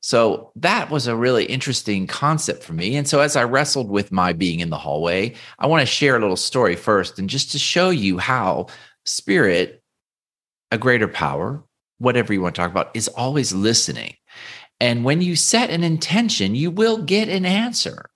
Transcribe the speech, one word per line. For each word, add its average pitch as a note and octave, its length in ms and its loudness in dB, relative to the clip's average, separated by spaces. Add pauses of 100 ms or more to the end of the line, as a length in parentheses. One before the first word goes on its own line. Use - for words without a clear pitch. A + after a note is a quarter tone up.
So - 540 0
that F3+ 340 0
was C#3 160 -2
a A#2+ 100 -2
really A#2+ 300 2
interesting G#2+ 640 -4
concept - 560 -2
for E2 100 -12
me. F#2 220 -2
And C#3+ 120 -2
so C#3+ 120 2
as D3 160 2
I C3 80 2
wrestled C3 480 0
with G2+ 200 0
my F2+ 220 2
being E2+ 280 -2
in E2+ 100 -4
the C#2+ 80 -6
hallway, E2+ 560 -2 (240)
I - 80 0
want D#3 140 4
to B2+ 40 2
share C3+ 300 2
a A#2 40 2
little G2 180 0
story G#2+ 380 0
first, F#2+ 440 0
and F#2+ 100 -4
just C#3 220 -4
to C#3+ 80 -4
show F3+ 320 2
you G2 260 0
how F#2 480 0 (400)
spirit, G2+ 760 2 (880)
a A2+ 80 0
greater A#2+ 280 2
power, E2+ 560 -4 (360)
whatever A#2+ 340 2
you F#2+ 80 0
want F2 140 -2
to F2+ 60 -4
talk F2 100 -2
about, F#2 240 -2
is A2 140 -4
always B2+ 440 -2
listening. G#2 640 0 (640)
And A#2+ 260 2
when D3+ 160 2
you F3+ 140 0
set A3+ 340 2
an F3 140 -2
intention, E3 720 0
you D#3+ 160 0
will A3 260 2
get G3+ 320 0
an F#3 160 -2
answer. G#3 720 -2